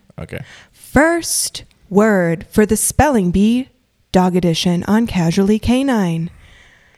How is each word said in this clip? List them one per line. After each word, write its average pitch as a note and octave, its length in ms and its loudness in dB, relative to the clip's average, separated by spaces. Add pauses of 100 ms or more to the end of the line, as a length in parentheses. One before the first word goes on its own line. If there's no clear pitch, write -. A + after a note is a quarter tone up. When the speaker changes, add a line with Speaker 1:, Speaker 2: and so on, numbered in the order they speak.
(200)
Speaker 1:
Okay. - 180 -12 (340)
Speaker 2:
First - 920 -2 (260)
word F#3 580 0
for G#3+ 160 2
the G#3 120 0
spelling A#3 560 0
bee A3 360 0 (440)
dog F3+ 240 2
edition F3 480 0
on A3 240 0
Casually F#3+ 500 0
Canine. G#3+ 720 -2 (680)